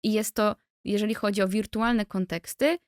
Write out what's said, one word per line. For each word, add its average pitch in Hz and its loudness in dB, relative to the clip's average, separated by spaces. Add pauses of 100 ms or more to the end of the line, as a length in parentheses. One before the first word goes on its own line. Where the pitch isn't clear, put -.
I 214 2
jest 214 -2
to, 214 2 (280)
jeżeli 208 0
chodzi 208 0
o 190 2
wirtualne 220 0
konteksty 190 -2